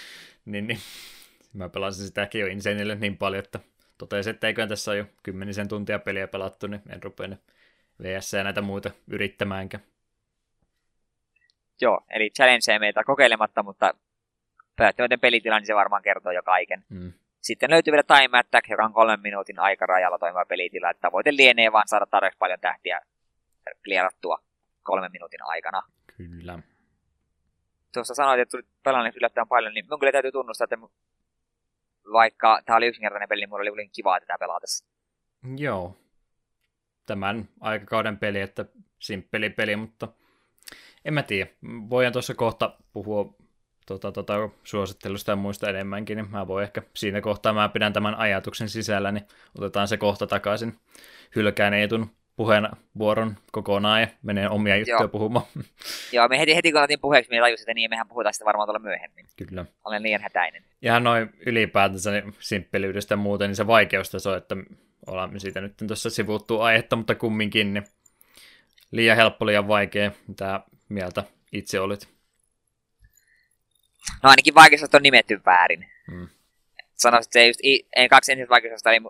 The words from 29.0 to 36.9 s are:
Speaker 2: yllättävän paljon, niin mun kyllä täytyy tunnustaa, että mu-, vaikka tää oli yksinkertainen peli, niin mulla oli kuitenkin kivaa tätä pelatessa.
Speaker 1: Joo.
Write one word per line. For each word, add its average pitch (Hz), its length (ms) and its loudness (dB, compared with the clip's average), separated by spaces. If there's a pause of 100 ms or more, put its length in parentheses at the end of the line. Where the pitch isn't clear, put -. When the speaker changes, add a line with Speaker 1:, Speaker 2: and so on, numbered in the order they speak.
Speaker 2:
yllättävän 117 300 -2
paljon, 110 260 0
niin 104 160 -10
mun 151 80 -8
kyllä 135 140 2
täytyy 131 200 -2
tunnustaa, 123 320 -6
että 117 120 -6
mu-, 113 140 -16 (1200)
vaikka 113 520 4
tää 117 120 2
oli 117 100 2
yksinkertainen 104 420 -6
peli, 104 120 -4
niin 101 80 -10
mulla 101 140 -10
oli 104 80 -6
kuitenkin 104 240 -14
kivaa 95 260 -2
tätä 90 180 -10
pelatessa. - 460 -10 (720)
Speaker 1:
Joo. 98 400 -8 (1080)